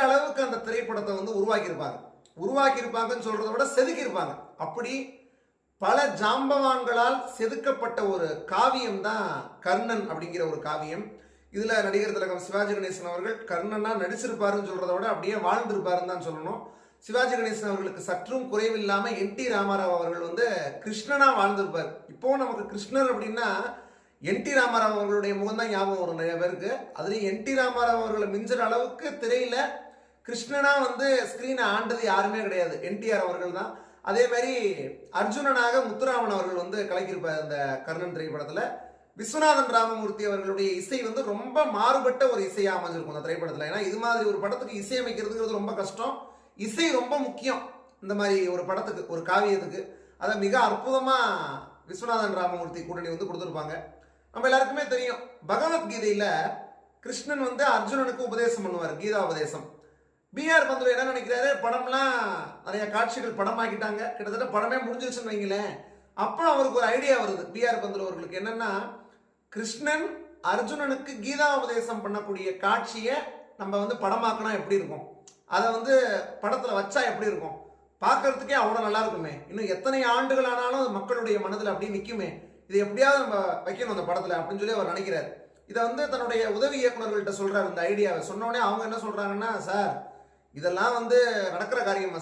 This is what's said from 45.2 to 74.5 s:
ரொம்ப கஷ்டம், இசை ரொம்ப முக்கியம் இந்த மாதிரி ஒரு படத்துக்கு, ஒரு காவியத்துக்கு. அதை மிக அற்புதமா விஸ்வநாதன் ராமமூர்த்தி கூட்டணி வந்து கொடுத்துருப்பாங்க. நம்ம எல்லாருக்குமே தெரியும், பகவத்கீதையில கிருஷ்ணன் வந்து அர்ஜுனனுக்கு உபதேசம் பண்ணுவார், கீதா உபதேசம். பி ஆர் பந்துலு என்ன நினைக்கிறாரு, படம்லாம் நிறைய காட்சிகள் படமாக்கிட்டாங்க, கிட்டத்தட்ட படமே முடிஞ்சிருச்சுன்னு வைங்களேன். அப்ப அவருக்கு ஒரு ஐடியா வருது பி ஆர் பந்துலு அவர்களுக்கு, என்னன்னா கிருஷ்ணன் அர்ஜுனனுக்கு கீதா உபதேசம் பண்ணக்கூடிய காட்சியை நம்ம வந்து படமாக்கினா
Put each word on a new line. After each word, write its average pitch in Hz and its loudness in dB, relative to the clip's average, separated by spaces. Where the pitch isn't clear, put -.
ரொம்ப 202 -2
கஷ்டம், 226 -4
இசை 330 2
ரொம்ப 254 0
முக்கியம் 254 -2
இந்த 202 -2
மாதிரி 196 4
ஒரு 175 -2
படத்துக்கு, 190 -4
ஒரு 165 -4
காவியத்துக்கு. 196 2
அதை 208 0
மிக 196 4
அற்புதமா 262 2
விஸ்வநாதன் 208 0
ராமமூர்த்தி 170 -2
கூட்டணி 165 -6
வந்து 185 -4
கொடுத்துருப்பாங்க. 156 -6
நம்ம 254 2
எல்லாருக்குமே 269 4
தெரியும், 247 -2
பகவத்கீதையில 214 0
கிருஷ்ணன் 277 -4
வந்து 269 0
அர்ஜுனனுக்கு 247 0
உபதேசம் 233 0
பண்ணுவார், 156 -4
கீதா 208 0
உபதேசம். 151 -4
பி 294 -4
ஆர் 285 8
பந்துலு 254 2
என்ன 262 0
நினைக்கிறாரு, 247 0
படம்லாம் 254 0
நிறைய 208 -2
காட்சிகள் 233 -2
படமாக்கிட்டாங்க, 208 -2
கிட்டத்தட்ட 214 -4
படமே 233 2
முடிஞ்சிருச்சுன்னு 240 -4
வைங்களேன். 202 -2
அப்ப 254 -2
அவருக்கு 262 4
ஒரு 226 4
ஐடியா 269 4
வருது 196 -2
பி 220 -8
ஆர் 214 0
பந்துலு 196 -4
அவர்களுக்கு, 170 -8
என்னன்னா 226 -4
கிருஷ்ணன் 294 -2
அர்ஜுனனுக்கு 269 -2
கீதா 294 2
உபதேசம் 233 -2
பண்ணக்கூடிய 202 -4
காட்சியை 226 0
நம்ம 196 -4
வந்து 226 -2
படமாக்கினா 220 0